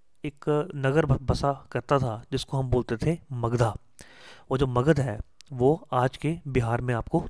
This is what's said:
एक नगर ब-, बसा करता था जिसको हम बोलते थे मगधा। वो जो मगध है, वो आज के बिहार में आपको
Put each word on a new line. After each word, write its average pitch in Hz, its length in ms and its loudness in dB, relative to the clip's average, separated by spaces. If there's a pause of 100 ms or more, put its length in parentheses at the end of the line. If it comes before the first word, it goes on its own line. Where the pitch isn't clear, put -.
(240)
एक 147 500 -2
नगर 143 320 2
ब-, 135 160 2
बसा 139 500 -2
करता 139 260 2
था 120 340 -4
जिसको 135 260 -4
हम 131 120 -2
बोलते 123 260 0
थे 160 240 -2 (120)
मगधा। 117 440 0 (760)
वो 131 80 0
जो 139 80 2
मगध 131 340 2
है, 120 200 -4 (320)
वो 131 400 2
आज 127 240 2
के 160 220 -4 (100)
बिहार 120 320 0
में 123 140 -2
आपको 156 360 -2